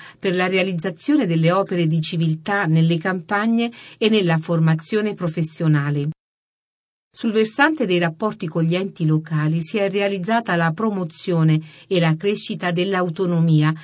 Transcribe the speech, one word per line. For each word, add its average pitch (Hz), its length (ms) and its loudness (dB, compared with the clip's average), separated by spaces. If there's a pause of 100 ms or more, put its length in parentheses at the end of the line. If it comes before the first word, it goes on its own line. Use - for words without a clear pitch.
(180)
per 190 180 -2
la 185 120 2
realizzazione 185 800 0
delle 165 260 2
opere 185 360 0
di 160 120 0
civiltà 165 680 -2
nelle 160 320 4
campagne 208 720 -2 (260)
e 220 100 2
nella 196 300 4
formazione 160 800 0
professionale. 156 960 -2 (1040)
Sul 226 200 -4
versante 269 520 0
dei 180 120 2
rapporti 175 500 -2
con 165 160 -2
gli 165 100 2
enti 180 320 -4
locali 156 560 0
si 165 160 -6
è 196 140 0
realizzata 202 640 -2
la 165 160 2
promozione 165 880 0 (260)
e 185 140 0
la 160 160 2
crescita 196 560 -4
dell'autonomia 170 1040 2 (100)